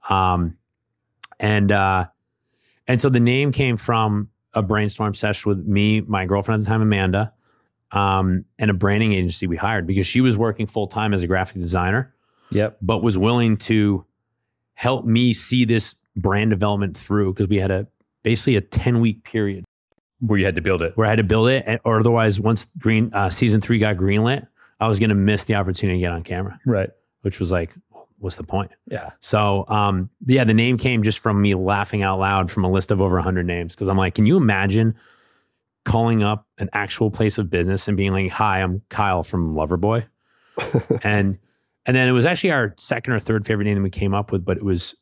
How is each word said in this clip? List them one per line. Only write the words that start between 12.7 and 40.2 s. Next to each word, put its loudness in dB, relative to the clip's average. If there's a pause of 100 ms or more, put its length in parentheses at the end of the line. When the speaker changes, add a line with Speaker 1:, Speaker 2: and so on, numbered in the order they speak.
Speaker 1:
but 0
was 0
willing 2
to 0 (720)
help -2
me 2
see 0
this 0 (220)
brand 0
development -2
through -2
'cause -2
we 0
had 0
a, -2 (360)
basically 0
a 2
ten -2
week 0
period -4 (560)
Speaker 2:
Where 0
you 2
had 0
to -4
build 0
it. -4
Speaker 1:
Where 2
I 2
had 2
to 2
build 2
it, 0
and, -2
or 2
otherwise, 4
once 0 (120)
green, 2
uh, 0
season 2
three 0
got 2
greenlit, 0 (340)
I 0
was 2
gonna 4
miss 2
the 0
opportunity -2
to 0
get -2
on -8
camera. -8
Speaker 2:
Right. 0 (320)
Speaker 1:
Which -6
was -2
like, -4 (440)
what's -8
the -14
point? -6 (200)
Speaker 2:
Yeah. -12 (100)
Speaker 1:
So, 0
um, 0 (180)
yeah, 4
the 2
name 2
came 0
just 0
from 0
me 2
laughing -2
out -2
loud 0
from -2
a 2
list 0
of 2
over 2
a 0
hundred -2
names. -6
'Cause -4
I'm 2
like, 0
"Can 2
you 4
imagine 2 (880)
calling 2
up -2 (120)
an -6
actual -2
place -2
of -4
business -2
and 0
being 0
like, -2
'Hi, -2
I'm -2
Kyle -2
from -4
Loverboy'?" -2 (500)